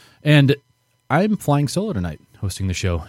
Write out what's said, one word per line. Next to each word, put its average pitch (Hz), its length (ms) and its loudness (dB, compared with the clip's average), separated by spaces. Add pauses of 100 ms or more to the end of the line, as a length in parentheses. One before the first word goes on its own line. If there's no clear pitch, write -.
(240)
and 143 320 4 (540)
I'm 196 260 2
flying 143 320 0
solo 196 240 -4
tonight, 87 300 -6 (160)
hosting 95 300 -6
the 92 60 -2
show. 87 360 -2